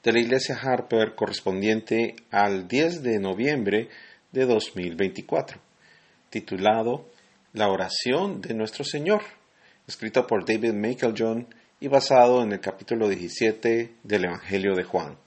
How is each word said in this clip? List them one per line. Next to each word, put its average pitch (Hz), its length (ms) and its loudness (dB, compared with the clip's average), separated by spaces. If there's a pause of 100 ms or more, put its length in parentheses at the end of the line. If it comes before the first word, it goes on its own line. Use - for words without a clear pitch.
de 117 120 2
la 117 60 6
Iglesia 127 380 0
Harper 117 560 0
correspondiente 107 1000 -2 (140)
al 101 380 0
diez 156 340 0
de 117 160 0
noviembre 117 720 0 (420)
de 131 140 2
dos 113 300 0
mil 87 200 -6
veinticuatro, 87 640 -4 (720)
titulado 110 760 -2 (480)
La 107 160 0
oración 123 720 -2
de 123 140 -8
nuestro 110 280 -6
Señor, 160 380 -2 (680)
escrito 123 400 -2
por 101 200 0
David 110 260 0
Meiklejohn 113 760 -2 (320)
y 143 100 -8
basado 127 540 6
en 107 100 -2
el 95 80 -6
capítulo 110 500 -2
diecisiete 110 920 -2
del 101 220 0
Evangelio 95 500 -2
de 92 100 0
Juan. 76 420 -4